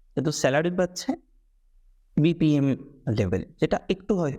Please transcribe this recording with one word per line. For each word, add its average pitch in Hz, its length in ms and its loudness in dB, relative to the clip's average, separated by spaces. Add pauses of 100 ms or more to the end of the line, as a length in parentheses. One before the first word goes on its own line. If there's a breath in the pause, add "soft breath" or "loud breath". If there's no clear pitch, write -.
(140)
কিন্তু 135 160 -2
স্যালারি 147 400 2
পাচ্ছে 180 460 -4 (1000)
বিপিএম 151 600 2 (420)
লেভেল, 92 240 -2 (180)
যেটা 170 280 -2
একটু 190 300 -2
হয় 147 200 0